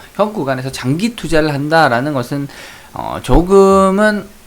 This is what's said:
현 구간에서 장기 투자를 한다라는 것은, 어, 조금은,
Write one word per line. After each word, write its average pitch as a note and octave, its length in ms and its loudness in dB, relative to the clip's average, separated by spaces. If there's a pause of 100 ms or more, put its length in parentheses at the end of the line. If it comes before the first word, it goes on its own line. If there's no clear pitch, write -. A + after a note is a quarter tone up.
(160)
현 G#3 180 -2
구간에서 C3+ 360 -6
장기 E3+ 460 -4
투자를 D#3 380 0
한다라는 C#3+ 580 0
것은, C#3+ 340 -4 (460)
어, A#1+ 300 -10
조금은, G3 1040 4 (200)